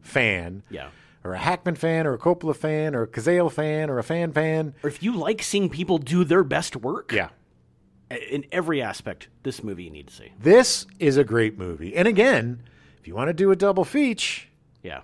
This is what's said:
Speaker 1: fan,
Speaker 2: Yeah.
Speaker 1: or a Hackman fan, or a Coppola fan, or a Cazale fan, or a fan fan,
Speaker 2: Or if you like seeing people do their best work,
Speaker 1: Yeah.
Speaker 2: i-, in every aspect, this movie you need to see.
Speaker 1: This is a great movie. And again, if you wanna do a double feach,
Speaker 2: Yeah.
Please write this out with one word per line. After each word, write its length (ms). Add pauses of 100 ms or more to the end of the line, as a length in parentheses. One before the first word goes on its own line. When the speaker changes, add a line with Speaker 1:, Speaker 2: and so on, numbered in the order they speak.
Speaker 1:
fan, 680
Speaker 2:
Yeah. 180 (360)
Speaker 1:
or 100
a 40
Hackman 360
fan, 320
or 80
a 40
Coppola 380
fan, 380
or 80
a 40
Cazale 460
fan, 380
or 80
a 40
fan 300
fan, 400 (100)
Speaker 2:
Or 60
if 140
you 120
like 280
seeing 260
people 300
do 260
their 180
best 320
work, 380
Speaker 1:
Yeah. 160 (840)
Speaker 2:
i-, 60
in 340
every 300
aspect, 480 (140)
this 200
movie 220
you 60
need 160
to 80
see. 260
Speaker 1:
This 460 (120)
is 200
a 60
great 340
movie. 360
And 140
again, 540 (360)
if 80
you 80
wanna 200
do 160
a 60
double 280
feach, 640 (340)
Speaker 2:
Yeah. 220